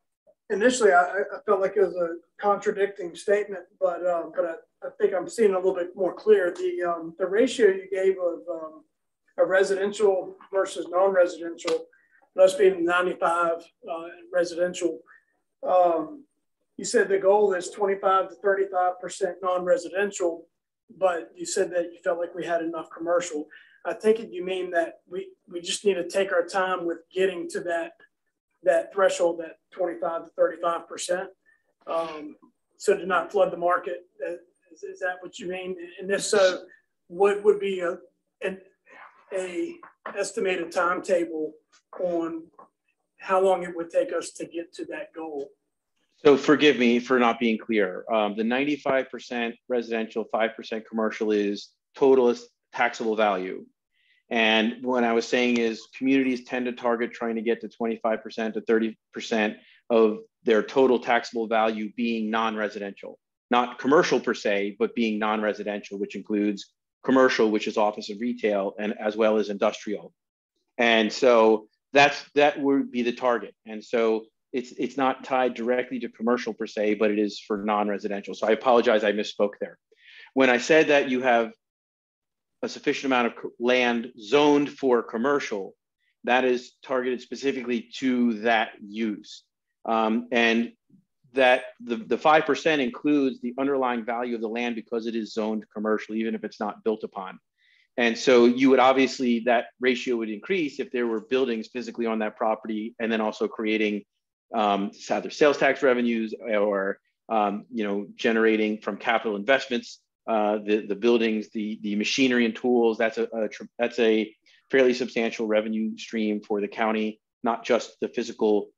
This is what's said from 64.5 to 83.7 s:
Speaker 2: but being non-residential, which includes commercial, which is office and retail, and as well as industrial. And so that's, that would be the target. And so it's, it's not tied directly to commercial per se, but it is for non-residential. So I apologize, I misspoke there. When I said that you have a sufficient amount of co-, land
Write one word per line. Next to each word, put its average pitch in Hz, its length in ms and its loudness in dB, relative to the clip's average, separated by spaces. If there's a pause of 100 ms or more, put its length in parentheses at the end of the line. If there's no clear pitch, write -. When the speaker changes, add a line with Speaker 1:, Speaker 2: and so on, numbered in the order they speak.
Speaker 2:
but 110 160 0
being 110 240 0
non-residential, 104 800 -4
which 101 180 -6
includes 104 560 -2 (320)
commercial, 127 460 4
which 107 180 0
is 104 80 -4
office 107 340 -2
and 101 100 -10
retail, 104 580 -2
and 107 200 -4
as 107 180 -4
well 110 200 2
as 104 140 0
industrial. 104 600 -4 (680)
And 113 340 2
so 110 560 4 (240)
that's, 143 320 4 (100)
that 147 260 2
would 139 300 0
be 120 120 -2
the 120 100 -2
target. 120 420 -2 (120)
And 107 180 -12
so 110 400 0 (280)
it's, 123 200 -8
it's - 240 -6
not 135 280 -2
tied 127 300 0
directly 123 460 -2
to 117 80 -8
commercial 120 460 -2
per 110 120 -8
se, 107 280 -2
but 107 160 2
it 104 80 -2
is 104 200 -2
for 107 200 -6
non-residential. 101 760 -4
So 107 120 -6
I 110 60 4
apologize, 113 520 4
I 104 80 2
misspoke 104 480 -2
there. - 180 -12 (560)
When 131 140 4
I 120 100 4
said 156 300 4
that 143 220 4
you 127 100 0
have 117 320 2 (1080)
a 120 60 -4
sufficient 139 380 -4
amount 123 220 2
of - 80 -14
co-, - 140 -12 (100)
land 120 600 0